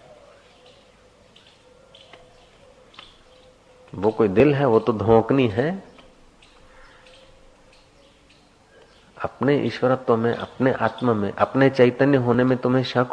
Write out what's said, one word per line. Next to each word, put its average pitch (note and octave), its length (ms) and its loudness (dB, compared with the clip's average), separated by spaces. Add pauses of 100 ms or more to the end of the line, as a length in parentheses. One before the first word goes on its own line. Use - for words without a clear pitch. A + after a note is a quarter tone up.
(4000)
वो G#2 160 0
कोई A2 180 0
दिल B2 260 4
है, C#3 120 0
वो A2+ 120 4
तो A#2 140 -2
धोंकनी A2+ 560 2
है। D3 340 -4 (3500)
अपने C#3 340 -2
ईश्वरत्व B2 600 -2
में, A#2 180 -2
अपने - 380 -4
आत्मा A2+ 420 -2
में, G2+ 180 -4
अपने C3 380 0
चैतन्य C3+ 460 2
होने B2 280 2
में B2+ 140 0
तुम्हें B2+ 260 0
शक B2 280 -2